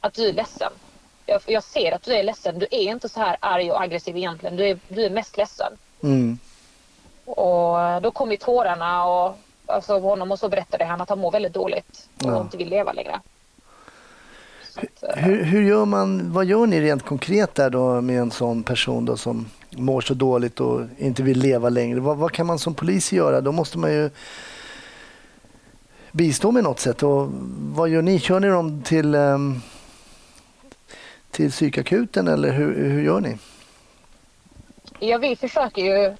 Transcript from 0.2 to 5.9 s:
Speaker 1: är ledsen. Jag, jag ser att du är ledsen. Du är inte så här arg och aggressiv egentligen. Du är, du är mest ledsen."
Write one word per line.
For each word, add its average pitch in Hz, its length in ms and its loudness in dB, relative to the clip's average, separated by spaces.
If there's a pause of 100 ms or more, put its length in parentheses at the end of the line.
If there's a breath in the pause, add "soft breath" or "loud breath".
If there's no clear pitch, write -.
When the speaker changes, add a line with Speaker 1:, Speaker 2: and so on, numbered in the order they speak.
Speaker 1:
är 185 40 0
ledsen. - 400 -6 (540)
Jag, 202 200 2
jag 220 160 0
ser 208 300 -2
att 180 100 -6
du 240 120 -4
är 202 80 2
ledsen. 190 360 -4
Du 202 120 -2
är 240 200 0
inte 240 180 -8
så 226 120 -8
här 196 200 0
arg 180 320 0
och - 100 0
aggressiv 170 340 -6
egentligen. 175 400 -6
Du 202 120 0
är, 185 100 -2 (100)
du 214 160 -2
är 190 60 0
mest 214 260 -6
ledsen." - 360 -4 (300)